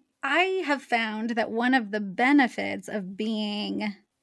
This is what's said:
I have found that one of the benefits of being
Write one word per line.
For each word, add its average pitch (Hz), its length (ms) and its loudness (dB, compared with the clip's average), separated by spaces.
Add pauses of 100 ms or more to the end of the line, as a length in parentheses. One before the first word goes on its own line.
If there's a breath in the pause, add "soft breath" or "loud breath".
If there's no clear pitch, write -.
(240)
I 359 420 2
have 277 160 0
found 226 500 -2
that 214 200 -2
one 233 220 2
of 220 180 2
the 214 80 0
benefits 202 880 2
of 190 300 -8
being 208 760 -4 (300)